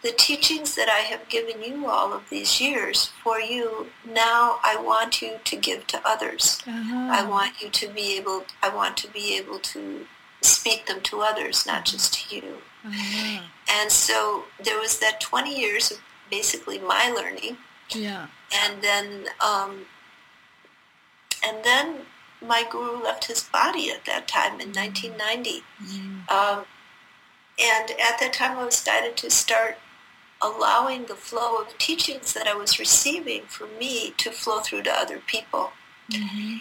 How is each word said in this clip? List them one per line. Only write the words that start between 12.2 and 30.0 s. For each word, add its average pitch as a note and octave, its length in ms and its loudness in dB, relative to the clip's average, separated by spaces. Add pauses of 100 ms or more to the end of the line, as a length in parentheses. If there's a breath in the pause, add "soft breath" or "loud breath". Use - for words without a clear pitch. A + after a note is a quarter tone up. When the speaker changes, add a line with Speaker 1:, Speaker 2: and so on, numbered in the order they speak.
Speaker 1:
you." - 260 -12 (240)
Speaker 2:
Uh-huh. G#3 560 -4 (260)
Speaker 1:
And G#3 240 2
so G#3+ 520 2 (140)
there G#3+ 220 0
was A3 200 0
that G#3+ 200 2
twenty C4+ 400 -2
years A3 300 2
of G#3+ 80 -10 (320)
basically G3+ 480 -2
my G3 320 2
learning. G3+ 480 -6 (360)
Speaker 2:
Yeah. G3+ 340 -6 (240)
Speaker 1:
And G#3 300 0
then, G3+ 440 0 (140)
um, G3 460 0 (1600)
and A3 200 -4
then C#4 420 2 (380)
my A#3 260 2
guru A#3+ 320 -4
left - 240 -2
his A#4 160 -2
body - 480 2
at - 160 -8
that - 220 -2
time - 320 0
in G3 120 -10
Speaker 2:
Mm. F#3+ 40 -6
Speaker 1:
nineteen G3+ 400 -6
ninety. A3 460 -4 (200)
Speaker 2:
Mm. F#3+ 480 -10
Speaker 1:
Um, G3+ 340 4 (920)
and A3+ 340 4
at A#3 280 2
that B3+ 120 0
time B3+ 260 0
I B3+ 60 -2
was A#3+ 180 -2
guided A#3 360 0
to A#3 120 -2
start A3+ 480 4 (600)